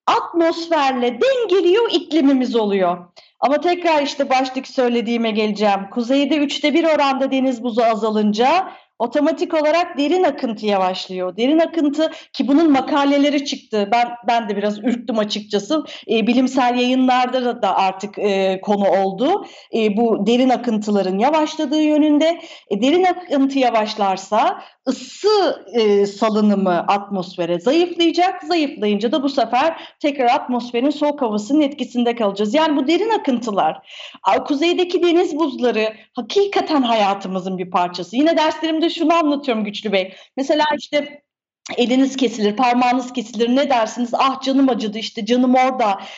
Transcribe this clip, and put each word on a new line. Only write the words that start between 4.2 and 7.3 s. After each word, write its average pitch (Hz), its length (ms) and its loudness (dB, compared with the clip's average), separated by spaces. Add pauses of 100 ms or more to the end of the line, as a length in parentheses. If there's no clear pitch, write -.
baştaki 262 440 -2
söylediğime 233 580 0
geleceğim. 208 480 0 (120)
Kuzeyde 277 460 0
üçte 294 360 0
bir 330 100 2 (120)
oranda 269 360 0